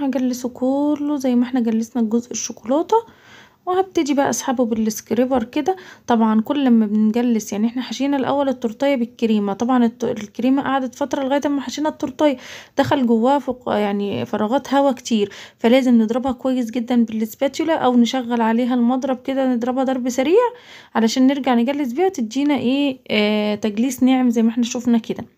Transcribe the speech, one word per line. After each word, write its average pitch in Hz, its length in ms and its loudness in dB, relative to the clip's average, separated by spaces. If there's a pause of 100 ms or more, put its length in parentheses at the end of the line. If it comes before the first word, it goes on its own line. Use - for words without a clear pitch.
هجلسه 254 480 -2
كله 285 680 -2
زي 262 180 0
ما 247 100 4
احنا 247 160 -2
جلسنا 226 420 -2
الجزء 233 280 -2
الشوكولاته. 277 680 -2 (720)
وهبتدي 359 480 0
بقى 277 160 2
اسحبه 254 340 -2
بالسكريبر 226 800 -2
كده. 302 320 -2 (300)
طبعًا 220 340 2
كل 277 300 0
ما 226 160 4
بنجلس، 214 680 0
يعني 208 140 -2
احنا 240 160 -4
حشينا 277 340 -4
الاول 269 320 0
التورتيه 254 460 -2
بالكريمه، 220 580 -2
طبعًا 240 320 2
الت-، 233 200 -2
الكريمه 233 580 -2
قعدت 262 320 -4
فتره 285 300 -4
لغايه 277 220 0
اما 285 140 -2
حشينا 285 280 -4
التورتيه، 302 480 0 (420)
دخل 277 280 2
جواها 233 320 4
فق-، 254 300 -6
يعني 208 580 -2
فراغات 233 480 -2
هوا 277 180 4
كتير، 220 400 -2 (260)
فلازم 240 440 4
نضربها 240 300 -2
كويس 254 380 -2
جدًا 233 340 0
بالسباتولا 269 720 -2
او 247 220 2
نشغل 240 440 2
عليها 233 340 2
المضرب 254 480 0
كده 262 320 0
نضربها 247 300 -2
ضرب 254 240 -2
سريع 269 280 0 (580)
علشان 226 320 2
نرجع 269 280 2
نجلس 254 380 0
بيها 339 140 0
وتدينا 285 500 0
ايه، 262 420 0 (120)
آه، 208 440 2
تجليس 220 480 -2
ناعم 254 280 4
زي 226 120 0
ما 226 80 4
احنا 240 140 -2
شفنا 240 340 0
كده. - 260 -6 (140)